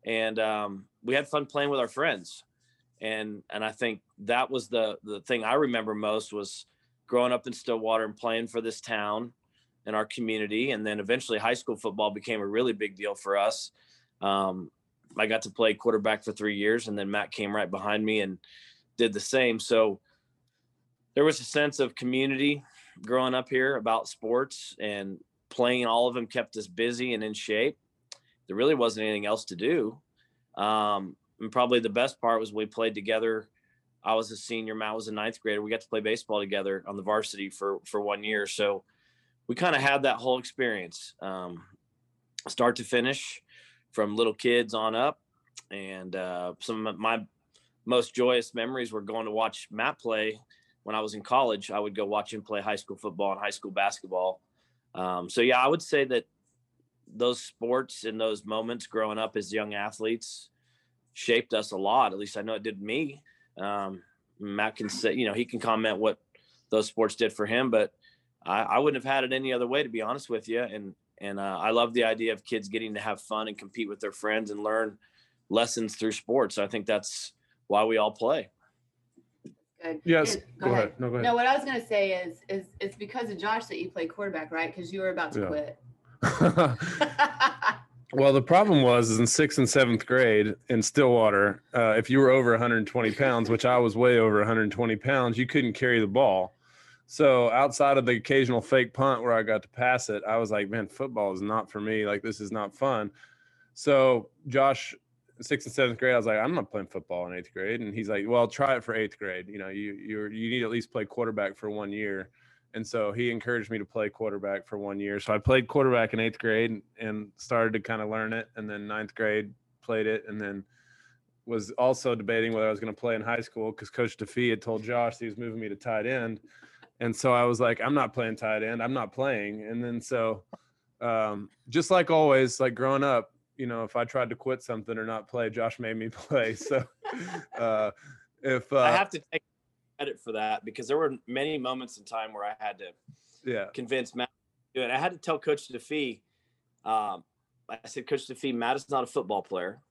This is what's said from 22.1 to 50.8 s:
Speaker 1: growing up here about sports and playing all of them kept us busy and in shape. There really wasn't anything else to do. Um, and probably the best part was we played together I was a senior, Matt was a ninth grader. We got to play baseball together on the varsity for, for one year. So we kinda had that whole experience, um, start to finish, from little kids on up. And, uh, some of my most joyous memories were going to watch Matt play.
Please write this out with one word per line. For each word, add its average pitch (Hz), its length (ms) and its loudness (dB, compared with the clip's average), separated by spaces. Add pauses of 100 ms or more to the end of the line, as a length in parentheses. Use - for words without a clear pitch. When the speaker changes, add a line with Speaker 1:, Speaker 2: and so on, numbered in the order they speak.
Speaker 1:
growing 127 320 0
up 127 160 -2
here 131 260 2
about 113 320 0
sports 123 720 -4
and 101 380 -6 (320)
playing 123 340 2
all 117 240 4
of 120 60 -2
them 120 120 -4
kept 117 300 -6
us 104 100 -8
busy 120 460 -2
and 110 100 -2
in 107 120 -6
shape. 110 420 -2 (680)
There 95 100 -6
really 139 180 4
wasn't 110 300 0
anything 104 220 -2
else 110 200 -2
to - 80 -10
do. 120 460 -2 (560)
Um, 104 580 0 (240)
and 110 140 -10
probably 123 280 2
the 113 100 -2
best 120 280 -2
part 117 220 0
was 107 100 -8
we 107 140 -4
played 113 300 -4
together 110 560 -2 (540)
I 110 100 2
was 110 180 0
a 107 40 -14
senior, 110 380 -8
Matt 110 200 -6
was 110 140 -8
a 107 40 -8
ninth 107 280 -6
grader. 104 220 -2
We 107 80 -6
got 113 120 -2
to - 60 -20
play 110 120 -2
baseball 110 400 -2
together 98 460 -2
on 101 100 -8
the 98 60 -8
varsity 101 480 -2
for, 98 360 -4
for 104 140 -4
one 104 240 -4
year. 107 220 -2
So 101 380 -2 (640)
we 120 80 -2
kinda 165 240 2
had 139 240 2
that 120 140 2
whole 127 200 0
experience, 110 840 -6
um, 90 460 -10 (840)
start 120 280 2
to 120 80 -10
finish, 127 580 -2 (500)
from 104 240 -2
little 113 180 2
kids 120 400 2
on 110 200 0
up. 131 260 0 (500)
And, 95 460 -10
uh, 90 440 -6
some 110 260 -6
of 104 120 -8
my 113 280 0 (600)
most 120 280 2
joyous 123 400 2
memories 120 380 -4
were 107 100 -6
going 110 240 -6
to 107 60 -6
watch 110 380 -2
Matt 117 300 -4
play. 110 400 -2 (440)